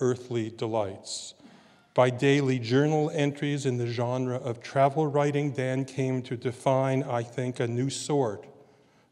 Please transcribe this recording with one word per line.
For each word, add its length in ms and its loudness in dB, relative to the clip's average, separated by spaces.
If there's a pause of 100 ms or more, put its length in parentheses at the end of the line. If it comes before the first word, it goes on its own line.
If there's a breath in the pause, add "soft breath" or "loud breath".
earthly 500 0
delights." 840 -6 (600 loud breath)
By 160 6
daily 480 4
journal 520 4
entries 540 0
in 120 0
the 100 -2
genre 480 -2
of 260 -6
travel 460 2
writing, 460 0
Dan 320 -2
came 380 -2
to 140 -8
define, 680 0
I 180 -2
think, 380 -6
a 80 0
new 200 -2
sort 580 -2 (640 soft breath)